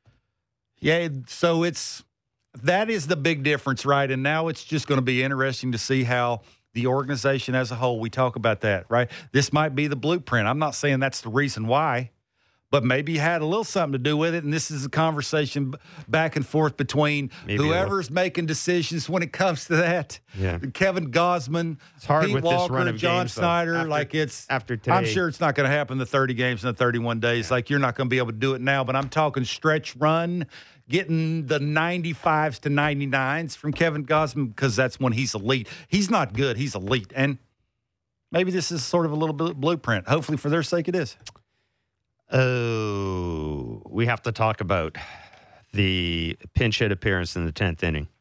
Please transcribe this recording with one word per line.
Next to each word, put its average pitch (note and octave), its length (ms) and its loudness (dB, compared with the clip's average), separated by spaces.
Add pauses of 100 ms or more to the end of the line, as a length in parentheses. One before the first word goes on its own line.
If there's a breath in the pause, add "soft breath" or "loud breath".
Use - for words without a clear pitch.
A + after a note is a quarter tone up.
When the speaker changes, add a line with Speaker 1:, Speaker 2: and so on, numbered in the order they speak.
(800)
Speaker 1:
Yeah, E3+ 280 2 (200)
so E3+ 360 2
it's, - 400 -4 (600)
that F#3+ 260 2
is F#3 180 -2
the F3 80 0
big D3 280 0
difference, C#3 420 -2
right? C#3 240 2
And C3 120 -2
now D#3 260 0
it's - 160 -6
just - 240 -4
gonna C3+ 140 2
be B2+ 220 2
interesting C3 480 -2
to A#2 60 0
see C3 260 0
how A#2+ 380 0 (320 soft breath)
the A#2+ 140 0
organization C3 680 0
as B2+ 160 0
a B2 40 -6
whole, A#2+ 240 0
we A2+ 100 -4
talk B2+ 260 0
about A2 260 0
that, G2 280 0
right? A#2+ 200 2 (220 loud breath)
This C3+ 200 2
might D3+ 240 2
be D3 120 0
the C#3+ 80 -4
blueprint. C3+ 520 0
I'm C3+ 120 0
not D3+ 160 -2
saying C#3 240 0
that's C3+ 220 -2
the A#2 80 -10
reason A2+ 380 0
why, B2+ 440 2 (600)
but C#3 120 4
maybe C#3 300 2
he D#3 40 0
had D#3+ 240 2
a D3+ 40 0
little G3+ 200 0
something D#3 280 0
to C3+ 60 0
do D3 180 2
with E3 180 2
it. E3 80 -4
And D3 100 0
this D#3 180 -2
is C#3 140 -6
a C#3 40 -8
conversation D3+ 800 0
b-, C#3+ 60 -10 (320 loud breath)
back D#3+ 260 2
and C#3 100 0
forth D3+ 320 2
between C#3+ 520 0 (160 loud breath)
Speaker 2:
Maybe G#2 180 -2
a - 40 2
Speaker 1:
whoever's F#3 420 0
making F3 380 0
decisions D#3+ 640 -2
when F3 140 0
it D3+ 100 -4
comes F3+ 320 0
to E3+ 120 0
that. E3+ 420 0 (180 loud breath)
Speaker 2:
Yeah. F2+ 220 -2 (140)
Speaker 1:
Kevin F3 380 0
Gausman, E3 680 0 (200 loud breath)
Speaker 2:
It's - 80 -20
hard D#3 200 4
Speaker 1:
Pete G3+ 100 2
Speaker 2:
with - 80 0
this E3+ 80 2
Speaker 1:
Walker, F3 220 2
Speaker 2:
run C3 160 2
of A2+ 80 -4
Speaker 1:
John E3+ 260 0
Speaker 2:
games, - 120 -6
though. - 60 -4
Speaker 1:
Snyder. E3+ 340 2
Speaker 2:
After, E3 140 -2
Speaker 1:
Like, D3+ 260 -2
it's, D#3 340 -2
Speaker 2:
after B2+ 240 -2
Speaker 1:
I'm A2 60 -4 (240)
Speaker 2:
today. A2 100 0
Speaker 1:
sure F3 160 2
it's - 120 -8
not D3+ 140 2
gonna C#3 140 4
happen C#3 280 0
the B2+ 80 -2
thirty C3+ 280 2
games A#2+ 300 -2
in B2 60 -2
the A2+ 40 0
thirty-one A#2 480 0
days. A#2 280 2
Speaker 2:
Yeah. B2+ 60 2
Speaker 1:
Like, B2 140 -2
you're C#3+ 100 2
not B2+ 160 2
gonna B2+ 140 -2
be C3 80 2
able A#2 140 0
to G#2+ 60 -8
do C3 180 0
it A#2+ 60 -6
now, C3+ 220 2
but C3 120 0
I'm C#3 140 0
talking C#3+ 360 0
stretch - 500 -2
run, E3 500 0 (440 loud breath)
getting D#3+ 580 0
the D3 120 0
ninety-fives D#3 1000 0
to D3 100 -4
ninety-nines C#3+ 840 0
from D3+ 180 -4
Kevin D3+ 320 0
Gausman, D3 500 0
'cause B2+ 200 2
that's B2+ 240 0
when B2+ 140 2
he's B2 200 -2
elite. A2+ 340 0 (200 loud breath)
He's F#3+ 220 2
not F3 240 2
good. A#2+ 240 0
He's C3 180 -2
elite. G2+ 400 -2
And C3+ 220 0 (920)
maybe F#3 200 2
this F3+ 200 -2
is D#3 120 -4
sort E3+ 220 2
of D3+ 80 -2
a - 20 -2
little D#3 180 0
bit D#3+ 220 -2
blueprint. C3 540 0
Hopefully, D3+ 280 2
for D3 120 -2
their D#3+ 140 2
sake, E3+ 260 0
it F3 60 0
is. D#3 200 -2 (1160)
Speaker 2:
Oh, F#2+ 1600 -2
we A#2 180 0
have A#2 160 -2
to A#2 80 -4
talk A2 300 0
about F2 360 -2 (760 loud breath)
the F2 640 0 (160)
pinch A2+ 260 2
hit G#2+ 120 2
appearance F#2 440 0
in E2+ 100 -2
the D#2+ 60 -2
tenth E2+ 320 -2
inning. D#2 240 -2 (140)